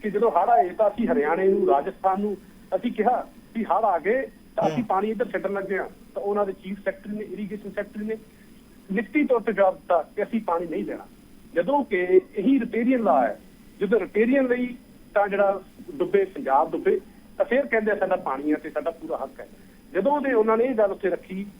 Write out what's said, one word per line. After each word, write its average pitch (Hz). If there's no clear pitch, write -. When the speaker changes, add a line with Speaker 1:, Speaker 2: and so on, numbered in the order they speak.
Speaker 1:
ਕਿ 214
ਜਦੋਂ 208
ਹੜ੍ਹ 175
ਆਏ 349
ਤਾਂ 214
ਅਸੀਂ 214
ਹਰਿਆਣੇ 175
ਨੂੰ, 196
ਰਾਜਸਥਾਨ 190
ਨੂੰ, 208
ਅਸੀਂ 240
ਕਿਹਾ 214
ਵੀ 220
ਹੜ੍ਹ 202
ਆ 185
ਗਏ 220
ਤਾਂ -
ਅਸੀਂ 156
Speaker 2:
ਹੂੰ। 220
Speaker 1:
ਪਾਣੀ 208
ਇੱਧਰ 220
ਛੱਡਣ 190
ਲੱਗੇ 196
ਹਾਂ, 151
ਤਾਂ -
ਉਹਨਾਂ 202
ਦੇ 190
ਚੀਫ 190
ਸੈਕਟਰੀ 202
ਨੇ, 214
ਇਰੀਗੇਸ਼ਨ 202
ਸੈਕਟਰੀ 208
ਨੇ 220
ਲਿਖਤੀ 233
ਤੌਰ 233
ਤੇ 214
ਜਵਾਬ 190
ਦਿੱਤਾ 175
ਕਿ 208
ਅਸੀਂ 220
ਪਾਣੀ 175
ਨਹੀਂ 170
ਲੈਣਾ। 139
ਜਦੋਂ 254
ਕਿ 185
ਇਹੀ 254
ਰਿਪੇਰੀਅਨ 233
ਲਾਅ 160
ਹੈ, 104
ਜਦੋਂ 196
ਰਿਪੇਰੀਅਨ 240
ਲਈ 247
ਤਾਂ 202
ਜਿਹੜਾ 196
ਡੁੱਬੇ, 190
ਪੰਜਾਬ 147
ਡੁੱਬੇ, 185
ਤਾਂ 190
ਫਿਰ 262
ਕਹਿੰਦੇ 214
ਆ 196
ਸਾਡਾ 185
ਪਾਣੀ 147
ਹੈ 151
ਤੇ 151
ਸਾਡਾ 151
ਪੂਰਾ 156
ਹੱਕ -
ਹੈ। 104
ਜਦੋਂ 269
ਦੇ 269
ਉਹਨਾਂ 220
ਨੇ 226
ਇਹ 262
ਗੱਲ 208
ਉੱਥੇ 190
ਰੱਖੀ 190